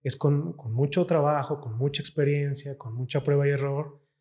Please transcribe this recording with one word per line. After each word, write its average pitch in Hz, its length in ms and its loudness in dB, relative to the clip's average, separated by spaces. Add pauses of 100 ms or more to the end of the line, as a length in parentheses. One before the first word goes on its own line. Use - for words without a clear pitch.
es 127 140 -4
con, 151 380 2
con 113 200 -6
mucho 143 320 2
trabajo, 147 540 2
con 113 180 -8
mucha 139 240 -2
experiencia, 143 800 -2
con 113 160 -10
mucha 127 280 -2
prueba 143 240 4
y 143 40 4
error. 139 500 -4 (200)